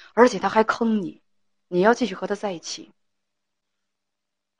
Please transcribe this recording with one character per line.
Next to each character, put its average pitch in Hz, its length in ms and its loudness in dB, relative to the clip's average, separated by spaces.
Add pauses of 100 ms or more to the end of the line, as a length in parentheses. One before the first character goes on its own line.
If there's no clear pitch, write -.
(140)
而 240 140 6
且 196 100 -2
他 190 100 -4
还 220 140 2
坑 220 400 0
你， 156 180 -12 (460)
你 175 140 -2
要 208 120 6
继 240 140 0
续 185 80 -10
和 185 140 -10
他 202 80 -6
在 202 160 -8
一 165 80 -12
起， - 320 -16 (1700)